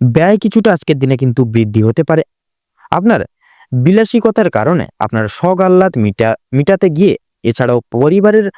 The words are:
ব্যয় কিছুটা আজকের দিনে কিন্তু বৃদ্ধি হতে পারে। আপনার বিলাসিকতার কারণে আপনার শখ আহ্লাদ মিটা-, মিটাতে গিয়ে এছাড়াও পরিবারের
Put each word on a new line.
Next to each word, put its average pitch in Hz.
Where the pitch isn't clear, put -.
ব্যয় 160
কিছুটা 220
আজকের 160
দিনে 135
কিন্তু 127
বৃদ্ধি 110
হতে 113
পারে। 160
আপনার 180
বিলাসিকতার 208
কারণে 127
আপনার 110
শখ 180
আহ্লাদ 185
মিটা-, 110
মিটাতে 175
গিয়ে 156
এছাড়াও 120
পরিবারের 196